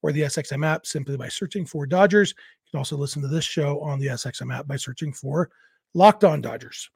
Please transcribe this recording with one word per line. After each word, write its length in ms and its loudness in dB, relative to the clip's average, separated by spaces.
or 80 0
the 120 0
S 140 -2
X 140 -6
M 120 -4
app 220 0
simply 320 -6
by 120 -8
searching 360 -6
for 220 -6
Dodgers. 480 6
You 60 -20
can 80 -6
also 160 -6
listen 280 -4
to 40 -4
this 180 -2
show 340 0
on 180 -4
the 120 -2
S 180 -6
X 140 -10
M 100 -8
app 160 -8
by 80 -6
searching 360 -8
for 380 -2
Locked 300 8
On 160 4
Dodgers. 540 -12